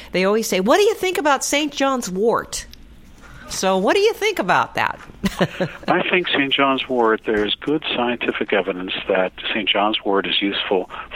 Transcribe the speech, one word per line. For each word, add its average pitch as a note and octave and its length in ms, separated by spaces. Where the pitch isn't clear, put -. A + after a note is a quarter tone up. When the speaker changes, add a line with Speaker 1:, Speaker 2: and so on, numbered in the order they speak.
Speaker 1:
they F#3 120
always G#3+ 240
say, F#3 120
"What C4 180
do G#4 60
you G#4+ 100
think F#4 240
about C#4 260
Saint C#4+ 300
John's C4+ 360
wort?" F#3 560
So F#3+ 260
what G#3+ 180
do G4+ 60
you G#4 140
think G#4 240
about D#3+ 380
that? - 220
<laughs> - 160
Speaker 2:
I F3+ 220
think F3+ 200
Saint C#3 240
John's C3+ 360
wort, A2+ 380
there's G#2 300
good D#3 280
scientific A#2+ 600
evidence F#2 380
that F#2 260
Saint G2+ 160
John's G#2 340
wort G2 240
is F2 140
useful G2 500